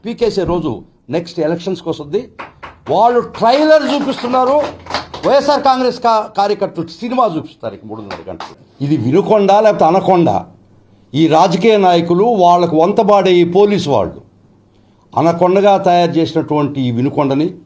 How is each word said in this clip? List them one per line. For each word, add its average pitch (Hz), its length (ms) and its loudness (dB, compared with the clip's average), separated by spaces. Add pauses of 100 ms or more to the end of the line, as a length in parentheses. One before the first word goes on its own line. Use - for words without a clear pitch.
పీకేసే 208 380 -2
రోజు 156 380 -4 (280)
నెక్స్ట్ 170 300 -6
ఎలక్షన్స్కి 170 480 -4
వస్తుంది. 156 440 -8 (580)
వాళ్ళు 233 300 2
ట్రైలర్ 277 720 2
చూపిస్తున్నారు, 262 640 -2 (720)
వైఎస్ఆర్ 285 340 2
కాంగ్రెస్ 254 380 0
కా-, 220 360 -2
కార్యకర్తలు 202 500 -4
సినిమా 233 500 -4
చూపిస్తారు 117 380 -10
ఇక - 100 -20
మూడున్నర 98 460 -14
గంటలు. - 540 -14
ఇది 147 120 0
వినుకొండ 185 560 2
లేకపోతే 202 320 2
అనకొండ, 170 600 2 (680)
ఈ 156 120 2
రాజకీయ 175 500 4
నాయకులు 175 480 2
వాళ్ళకు 175 520 2
వంతబాడే 190 580 2
ఈ 175 100 4
పోలీసు 180 460 0
వాళ్ళు 101 300 -2 (960)
అనకొండగా 180 640 2
తయారు 175 320 2
చేసినటువంటి 147 680 -2
ఈ 123 100 -2
వినుకొండని 139 640 -2 (100)